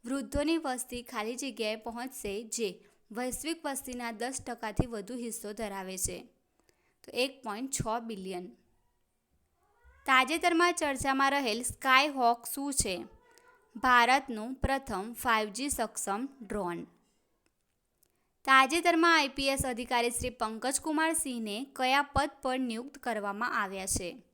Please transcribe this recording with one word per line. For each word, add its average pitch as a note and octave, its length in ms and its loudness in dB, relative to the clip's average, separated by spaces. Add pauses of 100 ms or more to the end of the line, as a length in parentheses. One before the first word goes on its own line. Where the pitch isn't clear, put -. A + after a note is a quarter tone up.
વૃદ્ધોની C#4 540 0
વસ્તી B3+ 440 -4
ખાલી A#3 340 -4
જગ્યાએ A3+ 400 -4
પહોંચશે, A#3 680 -8
જે A3 260 -2 (420)
વૈશ્વિક B3+ 540 -4
વસ્તીના B3 480 -6
દસ A#3 300 -6
ટકાથી A#3 440 -6
વધુ A#3 280 -8
હિસ્સો A3+ 380 -8
ધરાવે G3 460 -8
છે, F#3 200 -4 (800)
તો - 140 -20
એક C4+ 300 -2
પોઇન્ટ A#3 300 -6
છ A3+ 280 -2
બિલિયન. F#3+ 480 -8 (1600)
તાજેતરમાં E4 680 4
ચર્ચામાં C#4 580 2
રહેલ B3+ 320 0
સ્કાયહોક C4 840 4
શું C#4+ 260 -4
છે? G#3+ 220 0 (840)
ભારતનું B3 800 4
પ્રથમ C4 580 -2
ફાઇવ A3 360 2
જી A#3 200 -6
સક્ષમ A3 540 -2 (180)
ડ્રોન. F#3+ 400 -4 (1600)
તાજેતરમાં E4 720 6
આઈ C#4+ 120 4
પી C#4 200 -2
એસ C4+ 180 2
અધિકારી A#3+ 440 0
શ્રી B3 200 -4
પંકજકુમાર C4+ 840 0
સિંહને A#3 420 -4 (200)
કયા C4 260 4
પદ C#4 280 0 (120)
પર B3+ 160 0
નિયુક્ત B3 400 -6
કરવામાં G#3 640 -4
આવ્યા F#3+ 240 -6
છે? F#3 220 -2 (260)